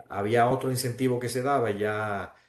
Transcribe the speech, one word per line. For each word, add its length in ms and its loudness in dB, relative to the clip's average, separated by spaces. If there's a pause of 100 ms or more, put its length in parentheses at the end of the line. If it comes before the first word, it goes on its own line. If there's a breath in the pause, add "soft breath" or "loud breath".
había 400 2
otro 220 0
incentivo 500 0
que 80 -4
se 140 -2
daba 300 2
ya 600 -4 (140)